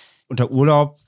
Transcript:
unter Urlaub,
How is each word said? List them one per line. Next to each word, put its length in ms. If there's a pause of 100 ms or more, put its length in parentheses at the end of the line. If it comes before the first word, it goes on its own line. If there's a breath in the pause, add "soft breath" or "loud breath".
(280 loud breath)
unter 220
Urlaub, 580